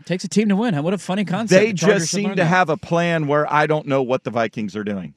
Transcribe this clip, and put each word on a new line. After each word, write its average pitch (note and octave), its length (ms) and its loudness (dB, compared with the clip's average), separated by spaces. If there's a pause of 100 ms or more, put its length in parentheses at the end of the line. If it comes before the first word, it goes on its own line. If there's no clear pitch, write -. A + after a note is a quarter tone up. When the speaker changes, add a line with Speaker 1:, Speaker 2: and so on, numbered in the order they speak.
Speaker 1:
Takes F3+ 200 -6
a G3 40 -8
team G#3+ 220 2
to F#3+ 60 2
win. G3+ 280 0
What F3+ 100 0
a G3 40 -6
funny F#3+ 260 -4
concept. F#3+ 360 2
Speaker 2:
they A3 120 2
Speaker 1:
The F3 60 -4
Chargers F#3+ 240 4
Speaker 2:
just D#3 100 -4
Speaker 1:
should F3 40 -4
Speaker 2:
seem G3+ 120 -2
Speaker 1:
learn G3 80 -4
Speaker 2:
to F#3 60 2
Speaker 1:
that. D#3+ 60 2
Speaker 2:
have F#3 200 4
a D#3 80 0
plan E3+ 500 0
where D3 260 0
I D3+ 140 4
don't D3+ 200 -2
know C3+ 160 2
what B2+ 220 -2
the C3 60 -6
Vikings A2 460 -4
are G#2+ 80 -6
doing. F#2+ 320 -6